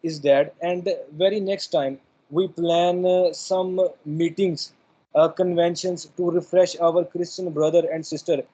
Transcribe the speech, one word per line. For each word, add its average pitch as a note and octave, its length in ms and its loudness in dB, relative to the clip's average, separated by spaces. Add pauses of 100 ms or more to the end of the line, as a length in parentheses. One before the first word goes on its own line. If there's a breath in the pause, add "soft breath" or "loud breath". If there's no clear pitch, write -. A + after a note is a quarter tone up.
is D#3 180 -8
that, C#3 400 4
and F3+ 280 -4 (340)
very G3+ 160 2
next G3 280 -4
time C3+ 320 -2 (300)
we F3+ 180 -2
plan, F3 580 0
uh, F3+ 280 2
some F#3 400 -4 (320)
meetings, E3 680 -2 (420)
uh, D#3 120 6 (140)
conventions F3 760 0
to F3 140 0
refresh F3+ 440 2 (120)
our E3+ 160 2 (100)
Christian F3 380 -6
brother D#3 320 2 (100)
and D#3+ 120 -6
sister D#3 320 -2 (160)